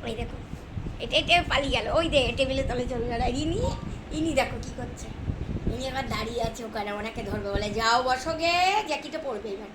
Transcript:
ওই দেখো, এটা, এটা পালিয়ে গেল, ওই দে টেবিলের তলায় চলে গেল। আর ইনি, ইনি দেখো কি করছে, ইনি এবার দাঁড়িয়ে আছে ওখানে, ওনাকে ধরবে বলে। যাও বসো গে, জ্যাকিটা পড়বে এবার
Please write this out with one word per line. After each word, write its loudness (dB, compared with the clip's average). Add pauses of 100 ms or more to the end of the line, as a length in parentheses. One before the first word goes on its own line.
ওই -4
দেখো, -6 (640)
এটা, -2
এটা 6 (160)
পালিয়ে 2
গেল, 0 (100)
ওই 4
দে 8 (160)
টেবিলের 2
তলায় 0
চলে -2
গেল। 0
আর 2 (100)
ইনি, 2 (560)
ইনি 2
দেখো 0
কি -8
করছে, -8 (640)
ইনি -4
এবার -2
দাঁড়িয়ে -2
আছে -6
ওখানে, -4
ওনাকে -6
ধরবে -2
বলে। 0 (120)
যাও 6 (100)
বসো 0 (100)
গে, 4 (360)
জ্যাকিটা -4
পড়বে -4
এবার -10